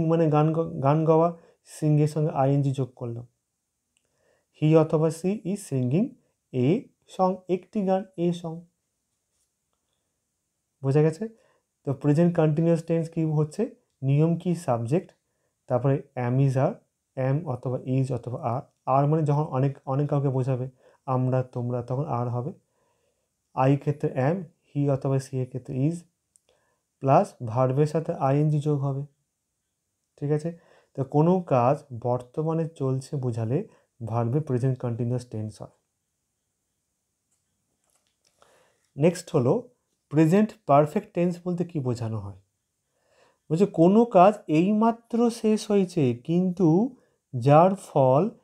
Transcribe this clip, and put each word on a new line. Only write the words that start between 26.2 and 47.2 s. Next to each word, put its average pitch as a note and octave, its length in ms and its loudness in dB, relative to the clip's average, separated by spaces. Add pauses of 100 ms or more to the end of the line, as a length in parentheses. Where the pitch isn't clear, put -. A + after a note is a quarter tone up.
প্লাস C#3 240 4 (200)
ভার্বের B2+ 400 0
সাথে D#3+ 280 -4
আইএনজি D3+ 440 0
যোগ D3 220 -2
হবে। C#3 220 -6 (1120)
ঠিক C#3+ 180 -8
আছে? D3+ 180 -2 (460)
তো C3+ 80 -4
কোনো D#3 360 4
কাজ C3+ 360 2 (240)
বর্তমানে D#3 680 -4
চলছে C3+ 480 -4
বোঝালে A#2+ 420 -4 (420)
ভার্বে A#2 400 -2
প্রেজেন্ট C3 380 -2
কন্টিনিউয়াস A#2+ 480 -6
টেন্স G#2+ 260 -10 (100)
হয়। - 120 -18 (3250)
নেক্সট F3 340 0
হলো C3+ 220 2 (600)
প্রেজেন্ট D#3+ 380 4 (160)
পারফেক্ট D3+ 480 2
টেন্স F3 200 0 (100)
বলতে F3+ 200 -4
কী E3+ 160 -6
বোঝানো A2+ 380 -4
হয়? G2 200 -12 (1120)
বলছে E3+ 160 2
কোনো G3 380 6
কাজ G3 280 6 (160)
এইমাত্র G#3+ 720 0 (120)
শেষ G#3+ 300 0 (100)
হয়েছে F3+ 440 2
কিন্তু F3 540 0 (640)